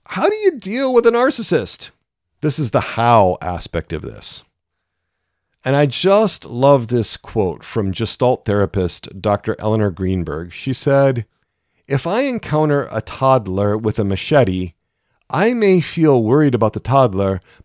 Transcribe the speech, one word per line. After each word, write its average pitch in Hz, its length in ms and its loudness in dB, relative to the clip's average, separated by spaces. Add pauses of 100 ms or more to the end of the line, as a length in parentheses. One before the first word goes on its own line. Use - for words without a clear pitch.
how 220 220 -2
do 415 80 0
you 392 220 0
deal 254 340 -4
with 240 140 4
a 226 60 4
narcissist? 233 800 -2 (500)
This 147 160 -2
is 135 140 -4
the 127 100 0
how 113 600 4
aspect 85 520 -6
of 78 80 -6
this. - 400 -12 (1200)
And 135 120 0
I 147 100 4
just 196 600 0
love 127 420 2
this 120 300 0
quote - 460 -4
from 98 280 -4
Gestalt 120 540 -2
therapist 98 760 -2
Doctor 104 380 -2
Eleanor 107 320 0
Greenberg. 87 600 -4
She - 200 -6
said, 135 540 0 (600)
"If 139 200 -4
I 208 140 -2
encounter 156 720 -2
a 110 100 -4
toddler 104 760 0
with 110 220 -2
a 107 40 0
machete, 95 720 0 (560)
I 208 240 0
may 196 260 4
feel 147 440 2
worried 131 320 4
about 110 180 2
the 101 60 -8
toddler, 98 600 0 (240)